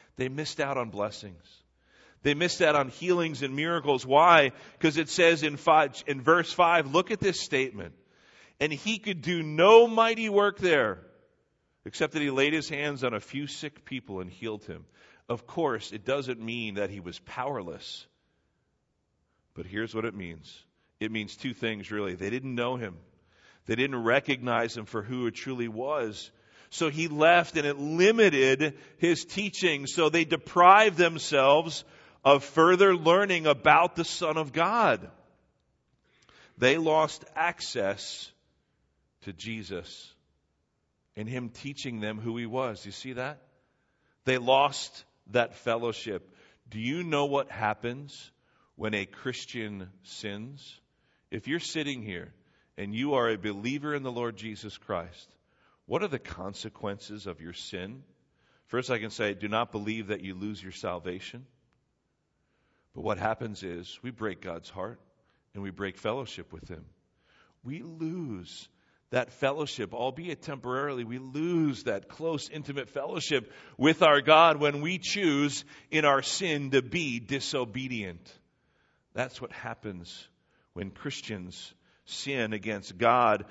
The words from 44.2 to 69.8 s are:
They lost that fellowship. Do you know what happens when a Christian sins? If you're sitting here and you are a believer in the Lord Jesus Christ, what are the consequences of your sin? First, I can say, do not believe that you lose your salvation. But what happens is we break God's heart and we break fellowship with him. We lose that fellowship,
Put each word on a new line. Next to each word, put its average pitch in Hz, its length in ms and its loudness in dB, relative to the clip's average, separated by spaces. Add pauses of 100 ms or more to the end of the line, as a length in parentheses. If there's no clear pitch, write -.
They 127 140 2
lost 135 640 2 (240)
that 117 260 0
fellowship. 113 760 -6 (380)
Do 110 100 -12
you 139 260 -6
know 147 220 0
what 139 240 -2
happens 120 800 -6 (440)
when 107 180 -6
a 101 140 -4
Christian 107 800 -10 (140)
sins? 110 800 -14 (500)
If 107 160 -10
you're 156 140 -6
sitting 143 420 -8
here 90 320 -12 (420)
and 101 180 -10
you 139 200 -2
are 120 140 2
a 110 100 0
believer 120 560 -6
in 143 80 -6
the 131 100 -8
Lord 117 240 -6
Jesus 107 420 -14
Christ, 87 500 -10 (580)
what 147 160 -4
are 208 60 -6
the 139 100 -6
consequences 101 1080 -12
of 85 140 -12
your 82 120 -14
sin? 101 500 -12 (640)
First, 123 240 -6
I 120 80 -2
can 107 120 -8
say, 104 240 -4
do 101 140 -8
not 113 220 -2
believe 107 380 -6
that 101 140 -6
you 92 120 -10
lose 98 260 -10
your 92 120 -16
salvation. 92 760 -10 (1500)
But - 80 -14
what 101 160 -4
happens 107 440 -6
is 87 400 -12
we 123 80 -10
break 110 300 -8
God's 85 300 -12
heart 101 300 -12 (540)
and 101 80 -12
we 98 80 -10
break 92 280 -10
fellowship 110 540 -8
with 80 160 -18
him. 78 180 -16 (760)
We 143 200 -12
lose 160 880 -10 (420)
that 127 240 -2
fellowship, 139 580 -4